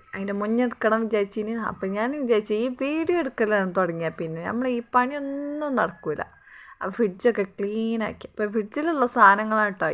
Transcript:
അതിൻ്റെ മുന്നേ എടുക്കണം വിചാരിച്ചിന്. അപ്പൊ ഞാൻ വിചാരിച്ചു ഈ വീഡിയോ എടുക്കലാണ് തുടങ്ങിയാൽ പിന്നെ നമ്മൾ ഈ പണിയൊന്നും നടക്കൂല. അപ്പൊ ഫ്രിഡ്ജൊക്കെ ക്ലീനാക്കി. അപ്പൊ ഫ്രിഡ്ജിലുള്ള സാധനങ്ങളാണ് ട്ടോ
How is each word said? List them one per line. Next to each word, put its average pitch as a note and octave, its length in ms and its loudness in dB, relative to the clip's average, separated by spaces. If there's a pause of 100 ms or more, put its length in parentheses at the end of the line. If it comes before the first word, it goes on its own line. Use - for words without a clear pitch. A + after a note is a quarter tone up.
അതിൻ്റെ G3 240 -6
മുന്നേ G#3+ 300 2
എടുക്കണം A3+ 380 2
വിചാരിച്ചിന്. G#3+ 600 -2
അപ്പൊ - 260 -4
ഞാൻ G#3 240 0
വിചാരിച്ചു A#3 420 2
ഈ A3 140 0 (120)
വീഡിയോ D#4+ 400 0
എടുക്കലാണ് G#3+ 560 0
തുടങ്ങിയാൽ E3 420 0
പിന്നെ D#3+ 260 -6
നമ്മൾ A3 240 -2
ഈ B3 120 0 (120)
പണിയൊന്നും C#4+ 840 -2
നടക്കൂല. F3+ 460 -2 (540)
അപ്പൊ F#3+ 160 -6
ഫ്രിഡ്ജൊക്കെ G#3 600 0
ക്ലീനാക്കി. A3 760 -4
അപ്പൊ - 240 -4
ഫ്രിഡ്ജിലുള്ള C4 560 0
സാധനങ്ങളാണ് G#3+ 680 4
ട്ടോ E3 180 0